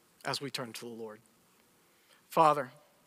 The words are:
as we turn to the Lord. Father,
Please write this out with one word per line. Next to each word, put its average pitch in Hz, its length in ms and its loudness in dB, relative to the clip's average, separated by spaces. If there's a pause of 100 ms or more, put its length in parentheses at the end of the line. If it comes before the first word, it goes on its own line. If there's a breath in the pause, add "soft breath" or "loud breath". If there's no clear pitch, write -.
(240)
as 139 160 -4
we 139 120 -8
turn 120 220 -8
to - 80 -14
the 120 100 -12
Lord. 110 280 -12 (1120 soft breath)
Father, 147 420 4 (360)